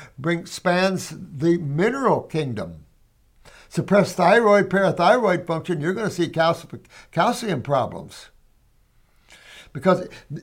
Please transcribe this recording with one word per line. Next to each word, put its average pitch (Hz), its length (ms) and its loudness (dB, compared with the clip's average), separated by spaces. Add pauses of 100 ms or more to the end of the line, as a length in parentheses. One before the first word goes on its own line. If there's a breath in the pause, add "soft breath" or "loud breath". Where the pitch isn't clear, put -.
(200 loud breath)
brings, 170 320 -4
spans 180 640 -2
the 170 400 0
mineral 175 640 0
kingdom. 101 640 -8 (840 loud breath)
Suppress 185 440 2
thyroid, 202 560 4
parathyroid 190 800 2
function, 165 340 -4
you're 175 120 -2
gonna 214 180 -4
see 175 160 -2
calci-, 165 560 -2 (280 loud breath)
calcium 190 520 -2
problems. - 640 -4 (1400 loud breath)
Because 180 380 0 (340 loud breath)